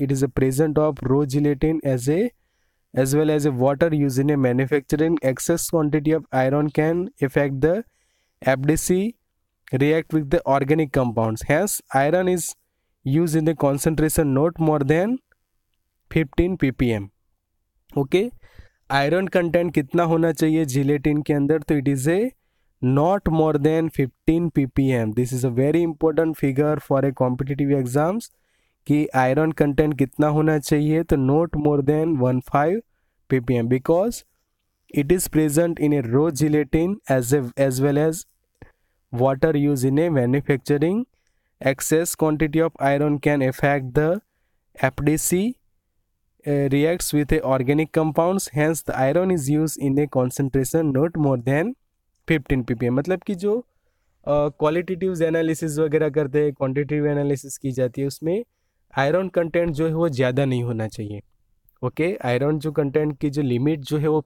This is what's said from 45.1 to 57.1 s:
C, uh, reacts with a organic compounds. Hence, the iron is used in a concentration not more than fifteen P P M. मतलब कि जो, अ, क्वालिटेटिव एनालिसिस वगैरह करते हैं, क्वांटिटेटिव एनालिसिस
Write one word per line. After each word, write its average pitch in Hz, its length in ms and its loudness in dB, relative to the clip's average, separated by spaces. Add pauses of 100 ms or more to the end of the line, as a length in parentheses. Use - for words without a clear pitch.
C, 180 220 0 (1080)
uh, 143 260 0
reacts 156 400 0
with 147 200 0
a 156 100 2
organic 131 500 0
compounds. 165 560 0
Hence, 151 340 -2
the - 140 -6
iron 156 340 0
is 151 200 -2
used 151 280 0
in 139 200 0
a 147 80 0
concentration 135 840 -2
not 160 340 -2
more 135 100 2
than 139 380 -2 (540)
fifteen 139 360 -2
P 113 160 -6
P 123 80 0
M. - 20 0
मतलब 156 360 -2
कि 208 80 -4
जो, 202 240 -2
अ, 247 60 -8 (640)
क्वालिटेटिव 165 920 -2
एनालिसिस 160 560 -2
वगैरह 156 320 0
करते 147 340 0
हैं, 147 80 -2
क्वांटिटेटिव 143 540 -2
एनालिसिस 143 520 -4